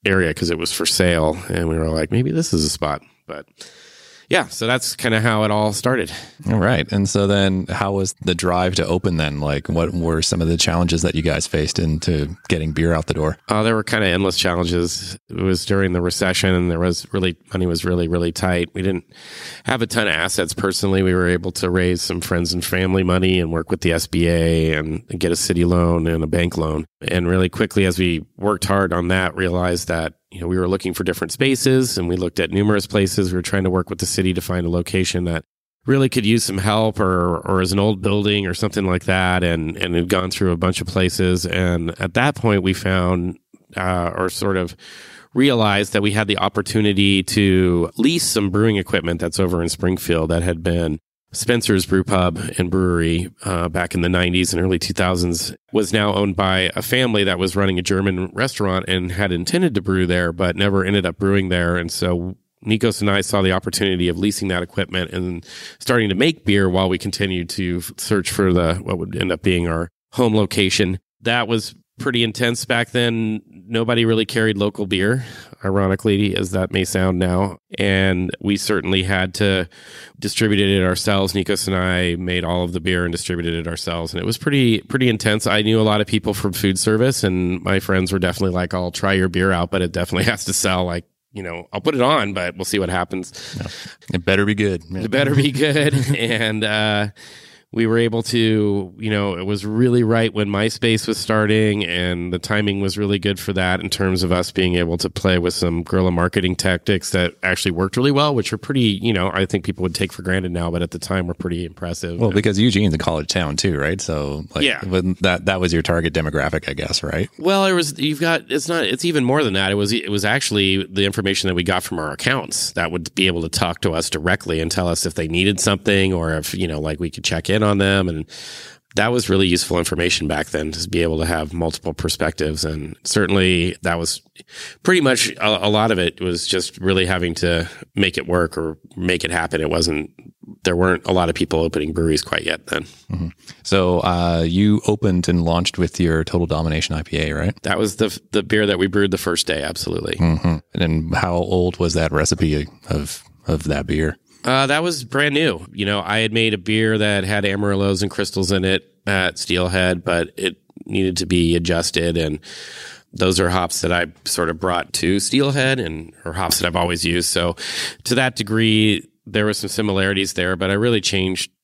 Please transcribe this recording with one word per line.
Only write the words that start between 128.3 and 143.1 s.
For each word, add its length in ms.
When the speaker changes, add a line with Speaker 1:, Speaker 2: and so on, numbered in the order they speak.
Speaker 1:
that 160
was 180
really 160
useful 320
information 500
back 200
then, 240
to 180
be 140
able 160
to 80
have 260
multiple 400
perspectives. 720
And 380
certainly 800
that 160
was 200
pretty 180
much 340
a, 340
a 20
lot 220
of 80
it 200
was 280
just 320
really 260
having 300
to 340
make 240
it 100
work 300
or 220
make 260
it 60
happen. 320
It 80
wasn't, 400
there 120
weren't 300
a 60
lot 180
of 60
people 240
opening 340
breweries 300
quite 220
yet 200
then. 200